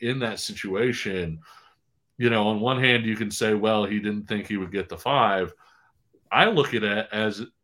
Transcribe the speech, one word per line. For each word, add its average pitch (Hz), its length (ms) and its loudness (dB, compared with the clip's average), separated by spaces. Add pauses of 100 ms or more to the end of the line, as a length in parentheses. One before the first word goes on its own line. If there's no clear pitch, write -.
in 120 180 -4
that 113 220 -6
situation. 98 1000 -4 (800)
You 120 120 2
know, 107 180 4
on 107 100 0
one 127 240 0
hand, 120 240 4
you 110 80 0
can 107 160 -4
say, 107 240 0
"Well, 107 300 2
he 104 160 -2
didn't 104 260 -4
think 104 220 -6
he 107 80 -4
would 92 160 -4
get 92 160 -4
the 82 100 -12
five." 104 540 2 (800)
I 143 140 6
look 151 280 0
at 110 80 0
it 104 300 -2
as 107 300 -2 (220)